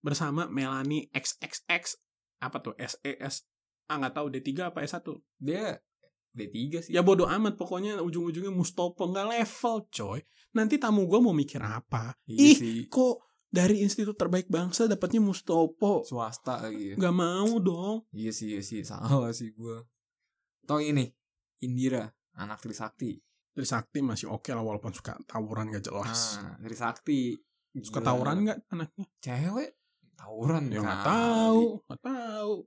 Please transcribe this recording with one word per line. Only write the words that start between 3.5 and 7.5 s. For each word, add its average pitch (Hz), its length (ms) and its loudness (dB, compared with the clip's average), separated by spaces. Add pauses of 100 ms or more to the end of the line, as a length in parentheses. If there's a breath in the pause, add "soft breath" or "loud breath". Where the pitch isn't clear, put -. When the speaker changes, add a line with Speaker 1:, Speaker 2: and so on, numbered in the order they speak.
Speaker 1:
ah, 151 80 -4
nggak 135 160 -2
tahu, 147 160 -4
D 131 160 -6
tiga 143 240 -4
apa 147 160 -6
S - 80 -6
satu? 170 240 -10 (240)
Speaker 2:
Dia 170 400 -4 (480)
D 113 240 -10
tiga 147 320 -4
sih. - 80 -8
Speaker 1:
Ya 175 80 4
bodo 180 240 6
amat, 202 320 0